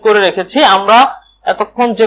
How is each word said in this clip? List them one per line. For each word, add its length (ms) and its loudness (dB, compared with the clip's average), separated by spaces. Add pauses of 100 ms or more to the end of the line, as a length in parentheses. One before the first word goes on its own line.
করে 220 2
রেখেছি। 320 -4 (160)
আমরা 240 2 (540)
এতক্ষণ 360 -4 (100)
যে 80 2